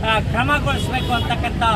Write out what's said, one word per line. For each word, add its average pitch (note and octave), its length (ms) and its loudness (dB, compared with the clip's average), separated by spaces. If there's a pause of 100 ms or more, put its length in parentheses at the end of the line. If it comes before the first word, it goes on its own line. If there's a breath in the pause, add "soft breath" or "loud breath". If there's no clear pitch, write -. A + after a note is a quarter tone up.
ಆ, A3 140 2
ಕ್ರಮಗೊಳಿಸಬೇಕು B3+ 920 0
ಅಂತಕ್ಕಂಥ A#3 500 -2 (120)